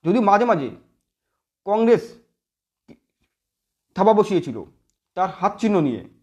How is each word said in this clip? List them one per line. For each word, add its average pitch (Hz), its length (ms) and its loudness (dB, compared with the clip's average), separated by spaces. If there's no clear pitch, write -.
যদিও 214 260 0
মাঝে 208 200 2
মাঝে 147 180 -2
কংগ্রেস 220 380 2
থাবা 202 220 4
বসিয়েছিল 170 380 -2
তার 185 220 -2
হাত 202 220 -2
চিহ্ন 208 160 0
নিয়ে। 110 140 -4